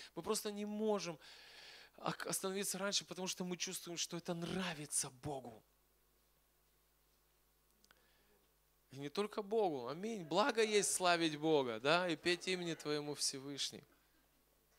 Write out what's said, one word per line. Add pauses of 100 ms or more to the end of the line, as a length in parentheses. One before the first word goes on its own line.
(160)
Мы
просто
не
можем (800)
ок-,
остановиться
раньше,
потому
что
мы
чувствуем,
что
это
нравится
Богу. (3250)
И
не
только
Богу.
Аминь.
Благо
есть
славить
Бога,
да,
и
петь
имени
Твоему,
Всевышний. (960)